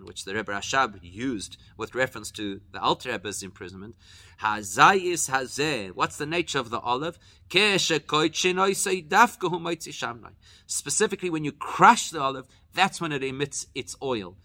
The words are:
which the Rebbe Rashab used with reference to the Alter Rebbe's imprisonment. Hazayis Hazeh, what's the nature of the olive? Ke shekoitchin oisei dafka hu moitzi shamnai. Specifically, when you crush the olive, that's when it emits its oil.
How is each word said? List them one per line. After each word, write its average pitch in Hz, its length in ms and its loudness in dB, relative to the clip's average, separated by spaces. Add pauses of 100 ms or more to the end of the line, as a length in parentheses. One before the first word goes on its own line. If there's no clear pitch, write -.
which 95 200 -14
the 95 100 -6
Rebbe 101 180 -4
Rashab 107 500 -2
used 101 560 -8 (180)
with 110 180 -8
reference 120 360 -4
to 101 320 -8 (100)
the 101 80 -12
Alter 131 300 0
Rebbe's 101 320 -6
imprisonment. 95 520 -14 (460)
Hazayis 147 880 4
Hazeh, 131 640 -2
what's 143 260 -4
the - 80 -6
nature 156 340 -2
of 117 120 -4
the 113 100 -4
olive? 135 380 -2 (320)
Ke 196 260 4
shekoitchin 160 800 2
oisei 190 520 0
dafka 190 440 4
hu 180 80 -2
moitzi 170 340 -6
shamnai. 117 400 -8 (340)
Specifically, 196 600 0
when 156 160 -2
you 143 80 -4
crush - 560 6
the 160 140 -6
olive, 135 240 -2 (260)
that's 185 300 2
when 160 100 -2
it 139 100 -2
emits 135 520 -4
its - 260 -10
oil. 101 440 -4